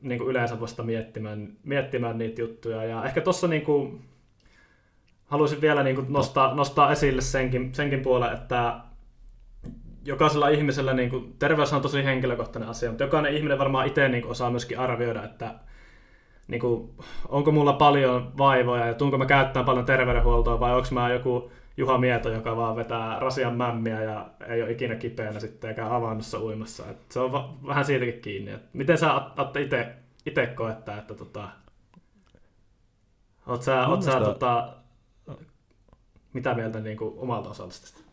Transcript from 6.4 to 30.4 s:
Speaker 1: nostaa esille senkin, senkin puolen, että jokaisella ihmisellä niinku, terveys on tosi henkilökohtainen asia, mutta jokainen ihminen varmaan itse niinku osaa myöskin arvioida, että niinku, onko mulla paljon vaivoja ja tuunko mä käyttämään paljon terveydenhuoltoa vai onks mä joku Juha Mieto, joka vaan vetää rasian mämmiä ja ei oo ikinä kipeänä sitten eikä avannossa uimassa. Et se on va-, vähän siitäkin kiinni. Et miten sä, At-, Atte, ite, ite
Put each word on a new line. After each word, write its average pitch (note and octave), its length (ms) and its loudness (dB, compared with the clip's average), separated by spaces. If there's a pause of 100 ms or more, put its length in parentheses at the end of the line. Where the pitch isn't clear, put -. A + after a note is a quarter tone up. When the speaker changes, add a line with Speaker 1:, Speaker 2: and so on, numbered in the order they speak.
Speaker 1:
nostaa C#3+ 360 4
esille C#3 300 2
senkin, B2+ 540 -2
senkin C#3 260 -2
puolen, B2 320 2
että A#2 460 -2 (1300)
jokaisella D3 440 4
ihmisellä C#3+ 440 2
niinku, B2+ 280 0 (180)
terveys D3 340 2
on C#3 80 2
tosi C#3 220 0
henkilökohtainen B2 680 -2
asia, A2+ 200 -4
mutta A2+ 140 -2
jokainen D3 300 2
ihminen D3 260 0
varmaan C3+ 280 2
itse C#3 220 4
niinku A#2+ 200 -2
osaa A#2+ 220 -2
myöskin A#2 280 -4
arvioida, A#2+ 440 -2
että - 320 -10 (920)
niinku, A#2+ 480 -2 (340)
onko C#3+ 220 2
mulla D3 220 6
paljon C#3 640 4
vaivoja B2 500 4
ja A#2 60 0
tuunko C#3 240 2
mä C3 80 2
käyttämään C3 400 4
paljon B2+ 200 2
terveydenhuoltoa B2 720 4
vai A#2+ 160 2
onks B2+ 160 0
mä B2 220 2
joku B2 380 -2 (260)
Juha C3 200 2
Mieto, B2 320 2
joka A2+ 260 -4
vaan A2+ 200 -2
vetää A2+ 440 -4
rasian B2+ 360 -2
mämmiä A2+ 480 -2
ja G#2+ 260 -8 (180)
ei A#2 140 -2
oo A2 60 -2
ikinä A#2 280 -4
kipeänä A2 440 -8
sitten A2 300 -10
eikä A#2+ 260 -4
avannossa A2+ 440 -4
uimassa. A2 500 -8
Et F#2+ 80 -14 (140)
se A#2+ 80 -4
on B2+ 120 0
va-, C3+ 260 -6 (100)
vähän C#3+ 180 0
siitäkin B2 360 0
kiinni. G2+ 300 -10
Et - 220 -16
miten D#3+ 240 4
sä, D#3 180 4
At-, - 220 -6
Atte, C#3+ 240 -2
ite, B2 340 -2 (300)
ite C3 220 0